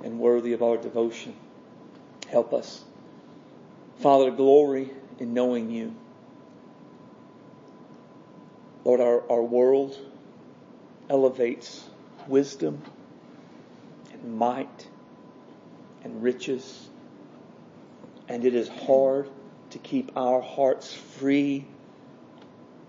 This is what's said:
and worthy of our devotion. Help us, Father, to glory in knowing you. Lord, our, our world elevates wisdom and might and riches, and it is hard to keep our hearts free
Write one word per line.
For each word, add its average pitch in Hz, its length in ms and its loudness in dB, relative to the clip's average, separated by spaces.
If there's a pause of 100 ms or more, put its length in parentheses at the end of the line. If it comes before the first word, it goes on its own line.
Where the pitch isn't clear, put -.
and 117 140 -8
worthy 120 340 2
of 117 100 -2
our 117 140 2
devotion. 117 580 -6 (960)
Help 120 240 0
us, - 300 -8 (1160)
Father, 135 300 6
to 117 60 -8
glory 135 540 4 (280)
in 117 160 -8
knowing 123 360 0
you. 113 260 -8 (3000)
Lord, 123 160 4
our, 120 280 0
our 120 140 2
world 131 540 2 (1120)
elevates 127 720 0 (440)
wisdom 143 520 0 (1300)
and 117 240 -12
might 123 500 -4 (1160)
and 113 180 -12
riches, 123 680 -6 (1400)
and 120 180 -4
it 123 80 4
is 117 140 0
hard 135 600 2 (440)
to - 80 -16
keep 131 360 -6
our 127 260 0
hearts - 520 -2
free 139 720 -2 (1200)